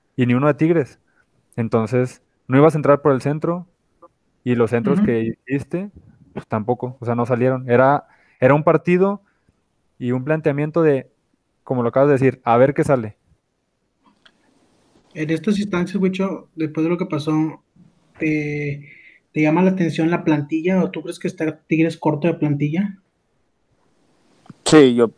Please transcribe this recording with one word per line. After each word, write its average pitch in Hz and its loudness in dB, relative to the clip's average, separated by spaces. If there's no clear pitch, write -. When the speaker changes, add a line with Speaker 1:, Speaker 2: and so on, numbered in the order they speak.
Speaker 1:
Y 127 2
ni 123 2
uno 131 2
de 143 2
Tigres. 160 -2
Entonces, 117 -2
no 131 2
ibas 156 6
a - -4
entrar 143 2
por 147 2
el 127 -2
centro, 165 -4
y 123 0
los 117 2
centros 120 0
Speaker 2:
Ujú. 208 2
Speaker 1:
que 113 -2
hiciste, 175 -6
pues, - -12
tampoco, 123 -6
o 117 -14
sea, 117 -2
no 120 -2
salieron. 127 -2
Era, 135 2
era 131 4
un 151 0
partido 180 0
y 123 -6
un 127 -4
planteamiento 151 -2
de, 143 2
como 127 -2
lo 117 0
acabas 139 2
de 147 4
decir, 131 2
a 117 4
ver 135 4
qué 156 -2
sale. 123 -2
Speaker 2:
En 156 -6
estas 196 -2
instancias, 180 -4
Wicho, 190 -4
después 160 -4
de 165 0
lo 175 0
que 180 -4
pasó, 156 -4
¿te, 147 -6
te 156 -2
llama 156 2
la 190 4
atención 165 -2
la 175 -2
plantilla 160 -2
o 160 -2
tú 165 -10
crees 170 -14
que - -8
está 156 -6
Tigres 160 0
corto 151 -2
de 165 0
plantilla? 151 -4
Speaker 3:
Sí, 135 8
yo, 117 2